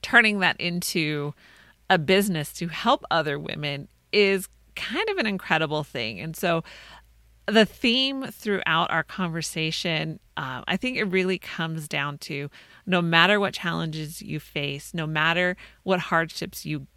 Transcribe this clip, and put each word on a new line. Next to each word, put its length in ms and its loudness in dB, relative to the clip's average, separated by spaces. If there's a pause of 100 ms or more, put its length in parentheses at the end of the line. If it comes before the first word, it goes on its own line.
turning 380 4
that 200 2
into 720 -2 (560)
a 80 6
business 540 2
to 160 -6
help 420 0
other 300 0
women 480 -6 (240)
is 380 4 (260)
kind 340 -4
of 80 -2
an 80 0
incredible 600 0
thing. 340 -6
And 160 -8
so 300 0 (840)
the 180 8
theme 580 0
throughout 680 0
our 120 0
conversation, 1160 -4 (160)
uh, 320 -8
I 80 0
think 220 -4
it 80 0
really 320 0
comes 500 -6
down 320 -4
to 300 -8 (360)
no 160 2
matter 380 6
what 140 0
challenges 680 -6
you 200 -8
face, 520 -8
no 140 -4
matter 480 2 (280)
what 160 2
hardships 640 -2
you 320 -6